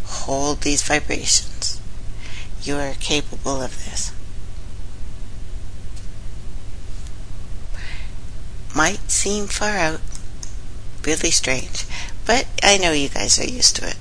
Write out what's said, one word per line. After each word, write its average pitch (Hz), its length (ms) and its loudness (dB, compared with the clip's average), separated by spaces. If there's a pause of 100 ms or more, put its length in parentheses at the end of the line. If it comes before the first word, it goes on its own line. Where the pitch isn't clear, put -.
Hold 139 560 0
these 143 220 2
vibrations. - 960 2 (800)
You 143 140 0
are 139 240 0
capable 139 640 0
of - 220 -2
this. - 280 -2 (4000)
Might - 360 2
seem 202 380 0
far 208 280 0
out, 156 240 0 (1040)
really 156 260 2
strange, - 540 0 (400)
but 247 220 4 (160)
I 202 160 6
know 170 140 4
you 143 160 2
guys - 300 2
are - 60 0
used - 320 2
to 85 120 -2
it. 95 120 -4